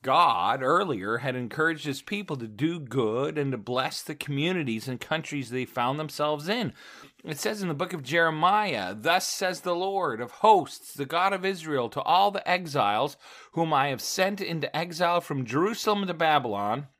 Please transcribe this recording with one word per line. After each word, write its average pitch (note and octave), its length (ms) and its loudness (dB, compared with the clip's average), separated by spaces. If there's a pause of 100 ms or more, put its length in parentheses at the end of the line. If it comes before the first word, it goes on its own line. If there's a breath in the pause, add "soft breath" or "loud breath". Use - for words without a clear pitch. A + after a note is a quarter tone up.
God C3 580 4
earlier B2+ 580 0
had B2+ 180 -4
encouraged D3 480 -2
his C#3 180 -4
people G3 360 -6
to A2+ 100 -8
do D3+ 320 -2
good B2+ 580 0
and C#3 140 0
to A#2+ 60 -4
bless B2 440 -2
the D3+ 140 -10
communities C#3 720 -2
and B2+ 120 -6
countries D3 500 -6
they B2+ 140 -4
found B2 360 -2
themselves D3+ 480 -4
in. G#3+ 240 -2 (500 loud breath)
It - 160 -8
says G#3+ 240 -4
in F3+ 60 -2
the D#3 60 -2
book F3 180 -4
of D#3+ 100 -8
Jeremiah, D#3+ 920 2
"Thus C#3+ 360 2
says F#3 320 -2
the F3+ 160 -2
Lord F3+ 440 -2
of A#2+ 120 -8
hosts, - 600 2
the C#3 140 -6
God F3 260 2
of F#3 120 -4
Israel, D#3+ 460 -2
to C#3+ 120 -4
all F#3+ 300 4
the G3 160 -6
exiles C#3+ 680 2 (360 loud breath)
whom D#3+ 200 0
I C#3 180 4
have C3 120 -4
sent G3 380 0
into E3 360 -4
exile F3 440 0
from C3+ 260 -4
Jerusalem G3 600 0
to F3 60 -4
Babylon C3 720 2 (120)